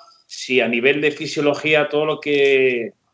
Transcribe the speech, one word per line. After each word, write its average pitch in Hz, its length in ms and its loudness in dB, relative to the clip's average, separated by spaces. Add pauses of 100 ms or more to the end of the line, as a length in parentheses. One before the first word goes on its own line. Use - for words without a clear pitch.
(260)
si - 340 -2
a 117 80 2
nivel 123 340 0
de 151 100 0
fisiología 147 760 0
todo 147 180 0
lo 151 140 -2
que, 131 760 2 (200)